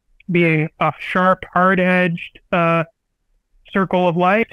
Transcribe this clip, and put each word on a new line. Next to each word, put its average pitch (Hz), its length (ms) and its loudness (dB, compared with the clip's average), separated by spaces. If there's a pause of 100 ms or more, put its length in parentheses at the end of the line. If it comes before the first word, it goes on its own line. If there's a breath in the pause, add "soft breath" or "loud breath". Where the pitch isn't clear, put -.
(300)
being 165 380 0 (100)
a 156 220 -2
sharp, 185 520 0
hard-edged, 180 880 0 (140)
uh, 165 320 0 (880)
circle 180 340 0
of 170 100 0
light 190 360 0